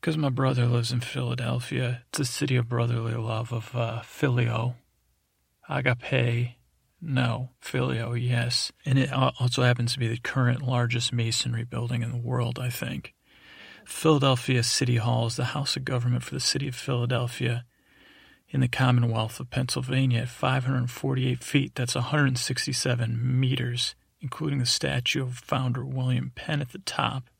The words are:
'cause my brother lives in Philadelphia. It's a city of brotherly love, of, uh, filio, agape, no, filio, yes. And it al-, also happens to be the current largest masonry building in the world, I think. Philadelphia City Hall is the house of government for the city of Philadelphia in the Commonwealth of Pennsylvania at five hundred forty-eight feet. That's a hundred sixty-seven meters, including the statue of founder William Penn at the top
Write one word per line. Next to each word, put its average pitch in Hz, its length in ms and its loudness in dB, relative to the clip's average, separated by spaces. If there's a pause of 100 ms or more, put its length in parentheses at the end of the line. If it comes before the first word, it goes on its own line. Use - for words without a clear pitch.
'cause 156 160 0
my 147 120 2
brother 131 360 2
lives 120 260 2
in 123 100 0
Philadelphia. 123 1080 -2
It's - 100 -6
a 139 60 2
city 131 300 0
of 120 120 2
brotherly 117 460 0
love, 113 400 -4
of, 113 220 -6
uh, 117 260 -2
filio, 120 720 0 (960)
agape, 123 880 0 (500)
no, 127 440 0 (100)
filio, 127 540 -2
yes. 120 580 0 (140)
And 131 120 4
it 135 140 2
al-, 131 260 4
also 123 260 2
happens 120 280 4
to - 80 -4
be 117 80 0
the 113 100 -2
current 123 440 2
largest 123 500 0
masonry 117 540 -2
building 120 360 -4
in 117 100 -4
the 123 60 -4
world, 120 400 -2
I 127 120 -2
think. - 440 -8 (680)
Philadelphia 135 800 4
City 123 320 2
Hall 117 300 2
is 113 100 -2
the 127 100 -2
house 139 300 -2
of 135 80 -6
government 123 400 0
for - 100 -10
the 135 60 -4
city 139 300 0
of 127 60 -8
Philadelphia 120 880 -2 (840)
in 135 140 0
the 123 80 4
Commonwealth 120 720 2
of 131 80 -10
Pennsylvania 131 720 0
at 123 80 -4
five 131 340 0
hundred 123 260 0
forty-eight 131 540 -2
feet. - 320 0
That's 123 220 -2
a 127 60 0
hundred 139 340 2
sixty-seven 123 840 -2 (180)
meters, 123 580 0 (260)
including 143 380 -4
the 123 60 0
statue 135 580 0
of 123 160 -6
founder 127 440 -2
William 127 500 -2
Penn 147 280 -4
at 127 100 -8
the - 80 -12
top 131 500 -2 (100)